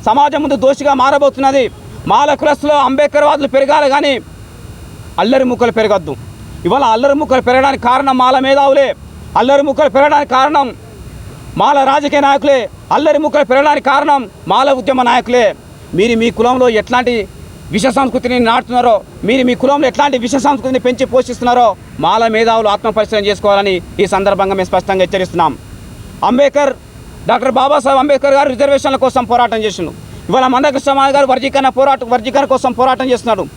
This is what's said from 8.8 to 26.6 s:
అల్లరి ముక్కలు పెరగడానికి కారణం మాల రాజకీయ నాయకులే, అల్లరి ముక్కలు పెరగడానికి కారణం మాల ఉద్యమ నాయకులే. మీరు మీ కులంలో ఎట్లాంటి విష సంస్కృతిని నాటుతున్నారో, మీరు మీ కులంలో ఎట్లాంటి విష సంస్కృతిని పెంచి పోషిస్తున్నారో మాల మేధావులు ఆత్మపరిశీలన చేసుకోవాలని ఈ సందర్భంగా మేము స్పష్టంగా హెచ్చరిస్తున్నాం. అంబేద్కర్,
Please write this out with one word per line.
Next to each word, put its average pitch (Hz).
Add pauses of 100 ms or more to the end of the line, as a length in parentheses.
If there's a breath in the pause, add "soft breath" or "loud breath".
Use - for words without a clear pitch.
అల్లరి 277
ముక్కలు 277
పెరగడానికి 285
కారణం 277 (840)
మాల 269
రాజకీయ 285
నాయకులే, 277 (320)
అల్లరి 294
ముక్కలు 294
పెరగడానికి 277
కారణం 277 (180)
మాల 247
ఉద్యమ 254
నాయకులే. 240 (480)
మీరు 226
మీ 233
కులంలో 247 (120)
ఎట్లాంటి 240 (440)
విష 220
సంస్కృతిని 247 (120)
నాటుతున్నారో, 247 (280)
మీరు 254
మీ 247
కులంలో 277
ఎట్లాంటి 277
విష 233
సంస్కృతిని 262
పెంచి 254
పోషిస్తున్నారో 240 (320)
మాల 208
మేధావులు 220
ఆత్మపరిశీలన 208
చేసుకోవాలని 202 (180)
ఈ 185
సందర్భంగా 196
మేము 180
స్పష్టంగా 190
హెచ్చరిస్తున్నాం. 175 (760)
అంబేద్కర్, 277 (540)